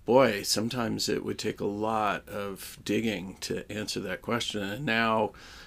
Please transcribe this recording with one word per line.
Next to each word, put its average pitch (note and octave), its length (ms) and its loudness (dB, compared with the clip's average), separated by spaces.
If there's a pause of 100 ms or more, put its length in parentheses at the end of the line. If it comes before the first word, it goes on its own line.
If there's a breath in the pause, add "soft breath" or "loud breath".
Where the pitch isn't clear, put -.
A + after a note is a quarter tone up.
boy, A2+ 380 6
sometimes A2 640 0
it - 160 0
would G#2+ 140 -4
take - 220 -4
a G2+ 60 -4
lot G#2 600 0
of G2+ 560 -8
digging G2+ 580 0
to - 280 -6
answer G#2+ 300 -4
that F#2 220 -6
question. A2+ 400 -2
And G#2 220 -6
now A2+ 480 2 (340 loud breath)